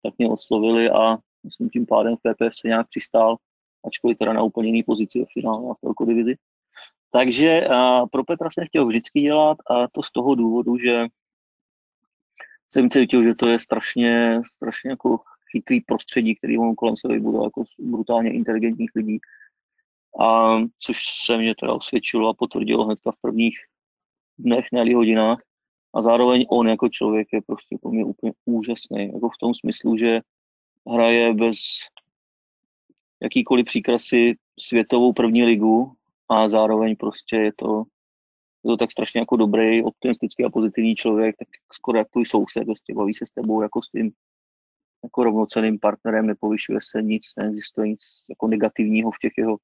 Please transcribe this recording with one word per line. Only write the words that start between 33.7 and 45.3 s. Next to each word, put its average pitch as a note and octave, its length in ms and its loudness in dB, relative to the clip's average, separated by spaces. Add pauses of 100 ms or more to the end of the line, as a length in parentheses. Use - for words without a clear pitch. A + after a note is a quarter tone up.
světovou A#2+ 520 2
první A#2 320 2
ligu A2+ 520 2 (320)
a A2 200 4
zároveň A2 480 2
prostě - 400 -8
je G#2+ 200 2
to, A2 280 -4 (800)
je A#2 40 -2
to A#2 80 2
tak A#2 140 -2
strašně A2+ 300 -4
jako A#2 160 -2
dobrý, A2 460 2
optimistický - 600 -4
a A2 60 -2
pozitivní A2 460 -2
člověk, A2 400 0
tak - 120 -16 (240)
skoro A#2 260 -4
jak A2 120 -2
tvůj A#2 160 0
soused, A2 380 -2
prostě - 300 -8
baví G#2+ 200 -2
se - 120 -10
s - 40 -16
tebou A2 320 -4
jako A2 200 -4
s - 60 -18
tím A2 240 -4 (880)
jako B2 220 -2
rovnocenným A2 540 0